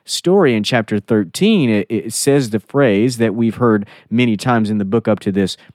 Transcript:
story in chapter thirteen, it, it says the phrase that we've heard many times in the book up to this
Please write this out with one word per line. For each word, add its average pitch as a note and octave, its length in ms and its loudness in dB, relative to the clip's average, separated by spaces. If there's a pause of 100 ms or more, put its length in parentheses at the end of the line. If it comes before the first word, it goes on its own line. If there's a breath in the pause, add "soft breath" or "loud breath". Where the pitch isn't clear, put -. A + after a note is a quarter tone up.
story E3+ 500 2
in G#2+ 80 0
chapter A2 340 -2
thirteen, A#2+ 720 0
it, G#2 200 0
it G#2+ 240 -6
says C#3 380 0
the G#2+ 100 -2
phrase A#2+ 560 0
that A2+ 180 0
we've A2+ 220 -2
heard A2 280 2 (240 loud breath)
many A#2 280 2
times A2+ 320 0
in G#2+ 80 -2
the G2+ 80 -2
book A2 240 -2
up G#2 120 0
to G#2 120 -4
this F#2+ 240 -2 (180 soft breath)